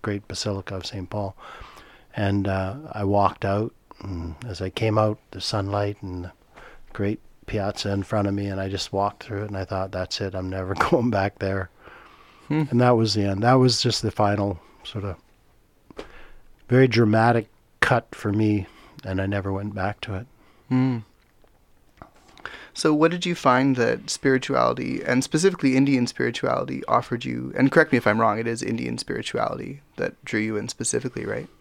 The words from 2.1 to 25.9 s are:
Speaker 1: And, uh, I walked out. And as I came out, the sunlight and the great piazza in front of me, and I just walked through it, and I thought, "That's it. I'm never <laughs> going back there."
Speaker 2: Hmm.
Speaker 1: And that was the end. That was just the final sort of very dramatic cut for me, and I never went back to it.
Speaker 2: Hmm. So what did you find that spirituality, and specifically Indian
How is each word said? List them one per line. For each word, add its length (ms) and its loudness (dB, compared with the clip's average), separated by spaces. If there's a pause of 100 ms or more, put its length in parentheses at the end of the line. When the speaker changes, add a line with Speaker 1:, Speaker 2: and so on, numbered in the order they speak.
Speaker 1:
And, 320 0
uh, 280 -2 (160)
I 120 -4
walked 400 2
out. 300 0 (280)
And 340 -8 (100)
as 160 -8
I 80 -4
came 260 0
out, 220 2 (140)
the 80 -12
sunlight 640 -2
and 240 -8
the 60 -14 (640)
great 260 -2 (260)
piazza 440 -4
in 140 -2
front 240 0
of 60 0
me, 120 -2
and 140 -6
I 100 -4
just 220 -6
walked 320 -2
through 180 -6
it, 60 -8
and 100 -8
I 80 -4
thought, 260 -4
"That's 280 -6
it. 140 -4
I'm 140 -4
never 260 -4
<laughs> 160 0
going 200 2
back 300 0
there." 280 -2 (800)
Speaker 2:
Hmm. 220 2
Speaker 1:
And 100 4
that 160 6
was 180 4
the 100 2
end. 180 0
That 120 6
was 280 4
just 200 0
the 80 0
final 480 0 (240)
sort 220 -10
of 120 -8 (1500)
very 180 8
dramatic 600 4 (320)
cut 340 2
for 180 -2
me, 340 2 (380)
and 160 -4
I 60 -2
never 260 -2
went 220 -6
back 280 -4
to 120 -8
it. 120 -8 (420)
Speaker 2:
Hmm. 300 2 (1700)
So 220 2
what 160 6
did 160 -4
you 80 0
find 420 4
that 320 0
spirituality, 960 0
and 220 0
specifically 520 2
Indian 300 4